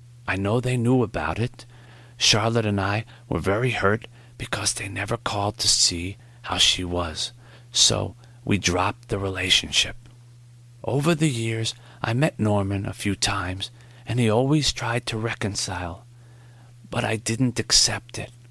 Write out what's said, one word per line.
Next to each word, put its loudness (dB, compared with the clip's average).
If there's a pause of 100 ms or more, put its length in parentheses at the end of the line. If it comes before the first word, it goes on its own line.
(280)
I -2
know 2
they 0
knew 4
about -2
it. -4 (520)
Charlotte 4
and 2
I 0 (240)
were 0
very 0
hurt 2 (300)
because -4
they -8
never -4
called -2
to 0
see 2 (260)
how -4
she 4
was. -4 (400)
So 2 (280)
we 2
dropped -2
the -4
relationship. 0 (880)
Over 0
the 2
years, -2 (280)
I 0
met 0
Norman 0
a -6
few -2
times, -4 (340)
and -2
he 4
always 4
tried -4
to -4
reconcile. -6 (840)
But -4
I -2
didn't 0
accept 0
it. -10 (200)